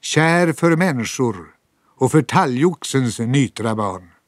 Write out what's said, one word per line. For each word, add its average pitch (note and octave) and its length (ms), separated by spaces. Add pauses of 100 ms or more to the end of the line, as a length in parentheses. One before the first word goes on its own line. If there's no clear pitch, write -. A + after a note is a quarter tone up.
kär E3 520
för E3+ 240
människor A#2+ 760 (420)
och B2+ 160
för D#3 100
talgoxens C#3 960
nytra A#2 560
barn. F#2+ 360 (180)